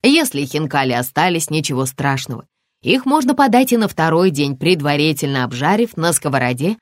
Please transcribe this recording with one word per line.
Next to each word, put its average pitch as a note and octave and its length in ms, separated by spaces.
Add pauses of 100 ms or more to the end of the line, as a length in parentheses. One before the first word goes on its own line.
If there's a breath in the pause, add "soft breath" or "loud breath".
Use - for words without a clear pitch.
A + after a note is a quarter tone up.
Если C4+ 400
хинкали C#3 480
остались, D3+ 580
ничего D3 360
страшного. C3 600 (380)
Их C4 220
можно C#4 280
подать C4 380
и A#3+ 60
на G#3+ 100
второй E3 440
день, C#3 260
предварительно D3 880
обжарив E3 500
на E3+ 160
сковороде C#3 720